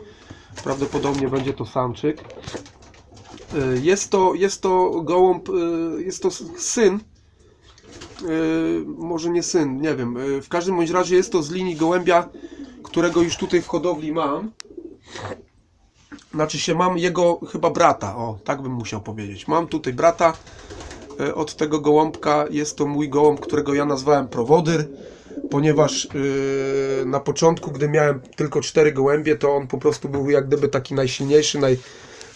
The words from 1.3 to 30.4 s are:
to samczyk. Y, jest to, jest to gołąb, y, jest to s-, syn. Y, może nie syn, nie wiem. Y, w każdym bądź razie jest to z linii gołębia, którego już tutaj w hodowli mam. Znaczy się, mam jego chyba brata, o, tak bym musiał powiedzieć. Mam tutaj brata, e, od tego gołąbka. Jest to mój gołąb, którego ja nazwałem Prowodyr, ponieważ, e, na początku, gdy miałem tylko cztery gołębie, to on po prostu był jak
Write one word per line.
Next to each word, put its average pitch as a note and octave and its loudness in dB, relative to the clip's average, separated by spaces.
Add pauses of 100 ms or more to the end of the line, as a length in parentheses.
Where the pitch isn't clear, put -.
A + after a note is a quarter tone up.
to B2 -6
samczyk. B2+ -2
Y, - -8
jest F#3 0
to, G3 4
jest F#3+ 0
to F#3 2
gołąb, F3+ 2
y, F#3+ -4 (500)
jest F#3 -8
to F#3+ 0
s-, - -6 (140)
syn. G#3 2 (1200)
Y, D#3+ 0
może E3 -4
nie E3+ 2
syn, C#3+ 0
nie D3+ 0
wiem. A#2+ -4
Y, C3+ -4
w - -20
każdym F3+ 0
bądź E3 0
razie F3+ 2
jest F#3 2
to E3+ 2
z C#3+ -8
linii F3+ -4
gołębia, E3+ 2 (540)
którego E3+ 2
już E3 0
tutaj F3+ 0
w - -14
hodowli D#3 -2
mam. D#3+ -2 (1800)
Znaczy D3+ -2
się, E3+ 0
mam F3+ 2
jego E3+ 2 (120)
chyba E3 0
brata, C3 2
o, A2+ -8
tak C#3 -4
bym B2+ -6
musiał A2 -8
powiedzieć. G2+ -10
Mam D#3+ 0
tutaj D3 -6
brata, E3 2 (880)
e, C#3+ -2
od E3 -6
tego D3+ 0
gołąbka. D3+ 2
Jest D3 -4
to D3 0
mój D3 -2
gołąb, D3 4
którego C#3+ -2
ja C#3+ 2
nazwałem C#3 2
Prowodyr, D3+ 2 (640)
ponieważ, D3 2 (920)
e, - -2
na C3+ 0
początku, E3 0
gdy C#3+ -2
miałem D3 2
tylko D3 -4
cztery D3+ 4
gołębie, D3 2
to C#3+ 2
on C#3 -2
po C3 -4
prostu D3 0
był C#3 -2
jak C#3 4